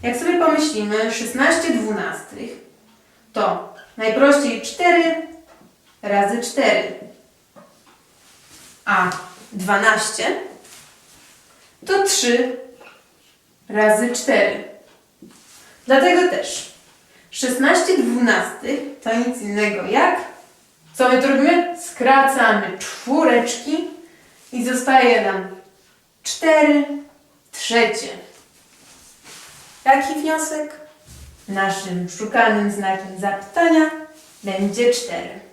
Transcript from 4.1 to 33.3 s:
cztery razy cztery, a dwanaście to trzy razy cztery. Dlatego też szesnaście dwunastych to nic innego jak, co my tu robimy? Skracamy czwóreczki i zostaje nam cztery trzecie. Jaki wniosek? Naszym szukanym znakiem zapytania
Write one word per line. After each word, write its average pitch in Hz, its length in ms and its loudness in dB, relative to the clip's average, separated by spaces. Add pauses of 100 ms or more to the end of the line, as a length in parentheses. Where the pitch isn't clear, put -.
cztery 339 640 0 (760)
razy 202 400 0
cztery, - 520 0 (1900)
a 190 240 0 (420)
dwanaście 214 840 -2 (1500)
to 392 180 0
trzy 254 540 0 (1120)
razy 214 460 2
cztery. - 480 0 (1200)
Dlatego 349 440 4
też - 440 -6 (580)
szesnaście 294 680 2
dwunastych 240 840 0 (240)
to 226 120 -2
nic 247 260 -4
innego 208 420 -4
jak, 269 360 2 (720)
co 254 160 2
my 254 120 4
tu 277 60 0
robimy? 311 540 2
Skracamy 247 960 2
czwóreczki 277 1120 0 (680)
i 233 120 -4
zostaje 254 560 4 (100)
nam 190 160 -8 (760)
cztery 294 640 4 (680)
trzecie. - 560 -2 (1800)
Jaki 285 280 4
wniosek? 311 680 -4 (680)
Naszym 190 640 -4
szukanym 214 600 0
znakiem 190 480 -6
zapytania 311 720 2 (520)